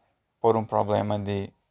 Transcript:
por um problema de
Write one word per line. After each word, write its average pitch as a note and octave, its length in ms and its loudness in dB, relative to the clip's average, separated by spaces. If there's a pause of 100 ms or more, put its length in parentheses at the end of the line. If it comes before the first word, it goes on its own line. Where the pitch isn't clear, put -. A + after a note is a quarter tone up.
(400)
por A2+ 160 4
um A2 80 0
problema G#2 540 0
de G2 340 -4 (200)